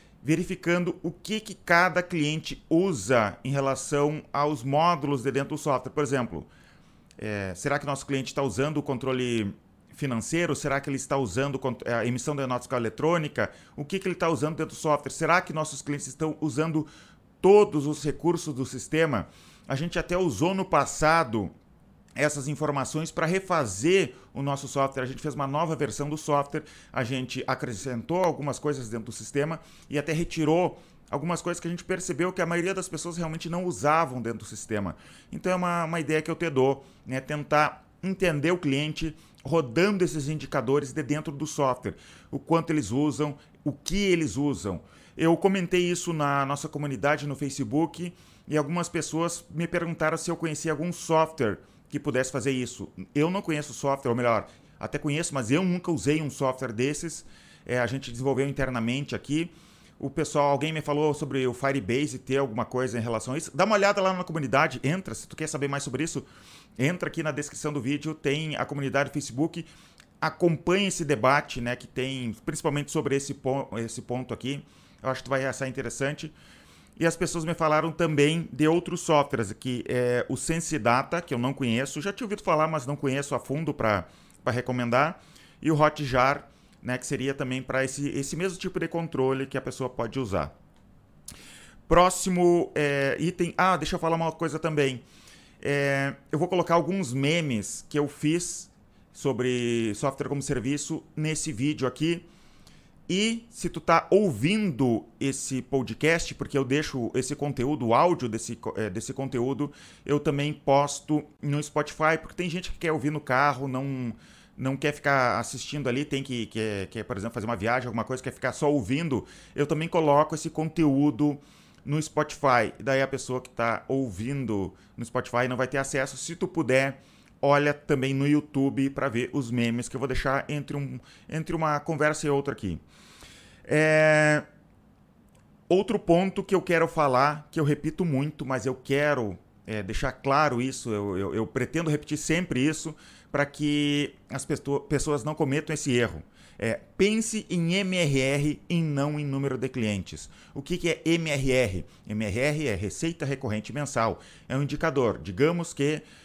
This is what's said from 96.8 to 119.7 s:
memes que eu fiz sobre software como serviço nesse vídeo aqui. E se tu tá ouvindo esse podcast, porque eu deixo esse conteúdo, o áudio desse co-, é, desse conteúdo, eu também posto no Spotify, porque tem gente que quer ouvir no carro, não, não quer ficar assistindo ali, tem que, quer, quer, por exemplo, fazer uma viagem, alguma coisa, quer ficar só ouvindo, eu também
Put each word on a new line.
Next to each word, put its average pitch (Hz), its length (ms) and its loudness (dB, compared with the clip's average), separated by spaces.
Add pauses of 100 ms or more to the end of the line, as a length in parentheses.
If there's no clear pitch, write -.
memes 139 760 0
que 147 120 -2
eu 147 80 2
fiz - 640 -2 (420)
sobre 120 800 0
software 135 360 -4
como 139 120 -4
serviço 139 640 -4 (120)
nesse 151 360 -4
vídeo 135 360 0
aqui. 165 380 -2 (840)
E 220 400 0
se - 200 -6
tu - 100 -10
tá - 320 4
ouvindo 151 920 4 (120)
esse 135 440 -2
podcast, 135 720 0
porque - 220 -4
eu 135 80 2
deixo 135 500 0
esse 131 220 -2
conteúdo, 139 500 -2
o 110 60 6
áudio 147 340 4
desse 113 300 -6
co-, - 180 -8
é, 107 140 -2
desse 113 240 -8
conteúdo, 135 580 -2 (340)
eu 147 140 2
também 147 320 0
posto 143 720 2 (180)
no 147 220 0
Spotify, 151 580 0
porque - 140 -16
tem 180 140 -4
gente 175 200 -6
que - 80 -6
quer 165 140 -2
ouvir 147 180 0
no 151 120 -4
carro, 135 440 2
não, 131 480 -4 (440)
não 135 180 -2
quer 147 160 0
ficar 131 480 2
assistindo 131 480 -4
ali, 127 160 0
tem 135 180 -2
que, 123 260 -4
quer, 107 400 -4
quer, 107 160 -8
por 107 120 -6
exemplo, 101 180 -6
fazer 107 120 -6
uma 117 100 -2
viagem, 120 320 0
alguma 113 160 -4
coisa, 131 180 -6
quer 127 120 -8
ficar 127 180 -4
só 147 180 0
ouvindo, 135 560 0 (300)
eu 143 100 2
também 156 220 -2